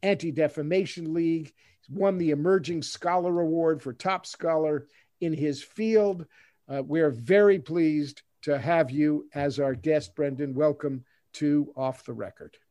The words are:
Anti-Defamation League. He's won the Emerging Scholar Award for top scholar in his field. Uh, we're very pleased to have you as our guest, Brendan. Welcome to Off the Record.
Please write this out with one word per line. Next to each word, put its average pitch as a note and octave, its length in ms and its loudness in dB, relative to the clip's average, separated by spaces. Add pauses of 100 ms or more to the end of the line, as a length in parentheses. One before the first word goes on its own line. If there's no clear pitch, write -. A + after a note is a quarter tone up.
Anti-Defamation D#3+ 1080 -2
League. E3 400 -2 (300)
He's - 80 -20
won F#3+ 260 0
the E3+ 140 0
Emerging E3 500 0
Scholar F3 600 -2
Award D#3+ 420 0
for C3+ 100 -8
top F#3 320 -4
scholar D#3 640 -2 (340)
in E3 140 -2
his C#3+ 280 -2
field. G#3 640 0 (420)
Uh, C#3 160 -6
we're D3+ 280 2
very F#3+ 480 4
pleased D3+ 640 -2 (180)
to C#3+ 180 -2
have D3+ 320 2
you D3+ 440 0
as C#3+ 260 -2
our C3+ 140 0
guest, D3+ 400 0
Brendan. C#3 400 -4
Welcome C#3+ 500 0 (300)
to D3 420 0
Off C3 280 -6
the B2 100 -10
Record. F#2+ 420 -14 (140)